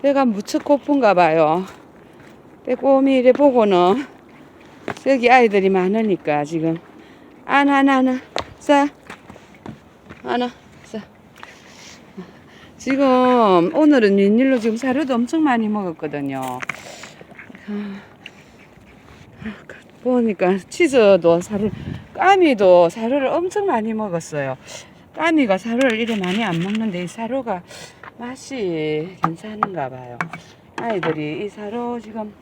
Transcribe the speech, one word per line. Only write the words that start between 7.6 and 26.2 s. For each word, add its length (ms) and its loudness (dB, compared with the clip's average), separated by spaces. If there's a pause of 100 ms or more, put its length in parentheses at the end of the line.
아나, 200 4
아나. 220 0 (400)
자, 280 2 (1400)
아나, 260 -4 (340)
자. 180 -12 (1800)
지금 960 2
오늘은 440 4
웬일로 420 2
지금 160 -2
사료도 380 -2
엄청 300 -2
많이 260 0
먹었거든요. 720 -6 (1300)
아, 320 -10 (2000)
보니까 540 0 (120)
치즈도 720 4
사료, 280 -4 (440)
까미도 760 4
사료를 380 -2
엄청 380 -2
많이 280 -2
먹었어요. 640 -6 (580)
까미가 420 0
사료를 420 -2
이래 180 -4
많이 260 -2